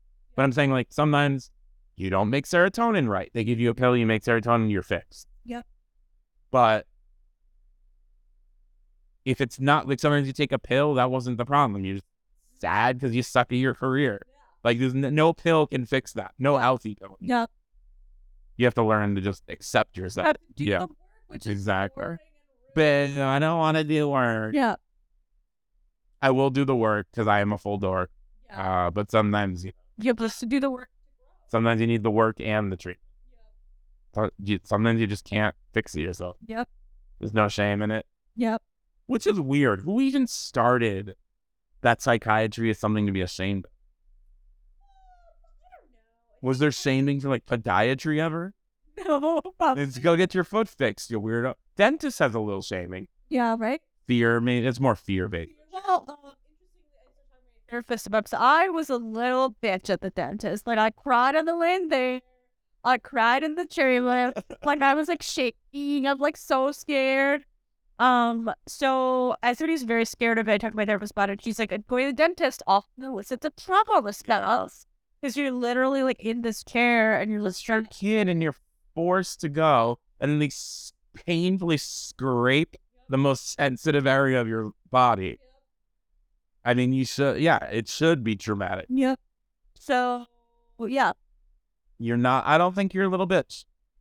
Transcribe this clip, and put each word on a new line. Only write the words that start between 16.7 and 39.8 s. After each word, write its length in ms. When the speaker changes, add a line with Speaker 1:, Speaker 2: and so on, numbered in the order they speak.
Speaker 1:
pill. 260
Speaker 2:
Yep. 300
Speaker 1:
You 80
have 100
to 80
learn 320
to 60
just 280
accept 500
yourself. 280
Speaker 2:
Have 120
to 160
do 100
Speaker 1:
Yeah. 140
Speaker 2:
the 80
work, 100
which 200
is 60
Speaker 1:
Exactly. 500
Speaker 2:
boring 160
and 420
Speaker 1:
But 60
I 160
don't 200
wanna 260
do 240
work. 460
Speaker 2:
Yeah. 220
Speaker 1:
I 100
will 200
do 140
the 100
work 380
'cause 160
I 120
am 120
a 60
full 200
dork. 320
Speaker 2:
Yeah. 400
Speaker 1:
Uh, 40
but 200
sometimes 540
you 80
Speaker 2:
You 180
have 220
to 80
do 120
the 120
work. 180
Speaker 1:
sometimes 320
you 60
need 160
the 80
work 300
and 320
the 40
treatment. 280
Speaker 2:
Yeah. 120
Speaker 1:
So, 40
you, 220
sometimes 360
you 60
just 180
can't 300
fix 220
it 60
yourself. 360
Speaker 2:
Yep. 220
Speaker 1:
There's 160
no 140
shame 340
in 80
it. 160
Speaker 2:
Yep. 260
Speaker 1:
Which 200
is 140
weird. 420